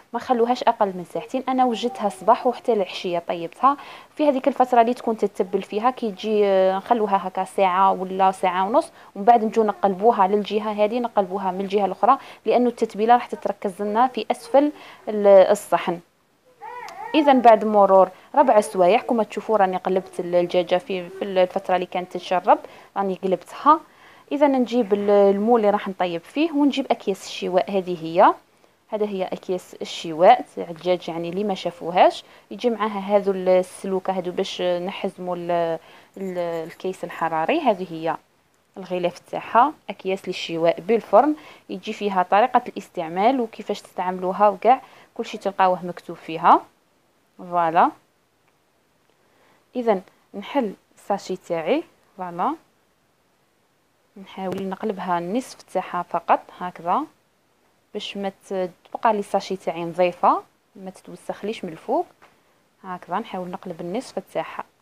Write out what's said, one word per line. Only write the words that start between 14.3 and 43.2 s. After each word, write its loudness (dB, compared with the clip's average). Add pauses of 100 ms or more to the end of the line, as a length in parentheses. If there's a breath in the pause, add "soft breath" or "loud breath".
اسفل 2 (380 loud breath)
ال-، 2
الصحن. 4 (1160)
اذا 6
بعد 6
مرور 6 (260 loud breath)
ربع 6
سوايع 4
كما 0
تشوفوا -2
راني 2
قلبت -4
الدجاجه 0
في، -8
في -10
الفتره 0
اللي -2
كانت -8
تتشرب، 0 (380 loud breath)
راني -2
قلبتها. 0 (520 soft breath)
اذا 2
نجيب 0
ال-، 0
المول 4
اللي 2
راح 0
نطيب -6
فيه، -4
ونجيب 0
اكياس -6
الشواء. -2
هذه -4
هي، 4 (560 soft breath)
هذا -4
هي -4
اكياس -8
الشواء 2 (100)
تاع -8
الدجاج، -4
يعني -6
اللي -6
ما -4
شافوهاش 0 (280 soft breath)
يجي -4
معاها -4
هذو 0
السلوكه -2
هذو -6
باش -6
نحزموا -6
ال-، -4 (380 loud breath)
ال-، -6
الكيس -10
الحراري. -2
هذه 0
هي -4 (600)
الغلاف -4
تاعها، 0 (160)
اكياس -8
للشواء -2
بالفرن، 4 (340 loud breath)
يجي -10
فيها 0
طريقه 2
الاستعمال -2